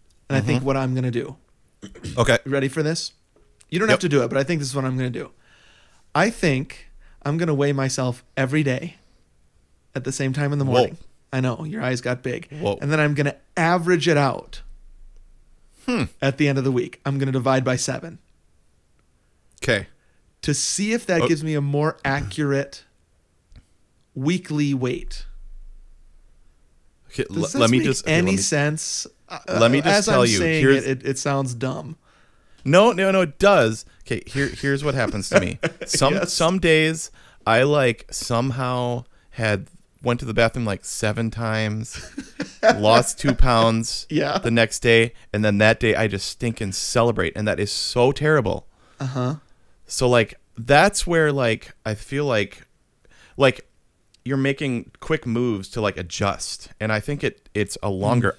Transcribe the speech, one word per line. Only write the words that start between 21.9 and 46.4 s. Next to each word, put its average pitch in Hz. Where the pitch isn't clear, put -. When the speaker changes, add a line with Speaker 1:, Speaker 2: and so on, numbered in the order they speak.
Speaker 1:
accurate 139
weekly 147
weight. -
Speaker 2:
Okay, -
Speaker 1:
Does 101
Speaker 2:
l-, 165
Speaker 1:
this -
Speaker 2:
let 262
me 127
Speaker 1:
make -
Speaker 2:
just, 135
okay, 160
Speaker 1:
any 175
Speaker 2:
let -
me, 196
Speaker 1:
sense? 151
Uh, 165
Speaker 2:
let 117
me 135
just -
Speaker 1:
as 196
Speaker 2:
tell 127
Speaker 1:
I'm 120
Speaker 2:
you, 107
Speaker 1:
saying 160
Speaker 2:
here's 135
Speaker 1:
it, 131
it, -
it 131
sounds 139
dumb. 131
Speaker 2:
No, 190
no, 190
no, 190
it 156
does. 147
Okay, -
here, 139
here's 139
what 143
happens 110
to 175
me. 90
Speaker 1:
<laughs> -
Speaker 2:
Some, 143
Speaker 1:
Yes. -
Speaker 2:
some 175
days 160
I, 113
like, 139
somehow 123
had, 107
went 120
to 127
the 113
bathroom, 117
like, 98
seven 110
times, 110
Speaker 1:
<laughs> -
Speaker 2:
lost 113
two 139
pounds 113
Speaker 1:
Yeah. 147
Speaker 2:
the 117
next 117
day, 117
and 107
then 104
that 110
day 110
I 113
just 98
stinking 110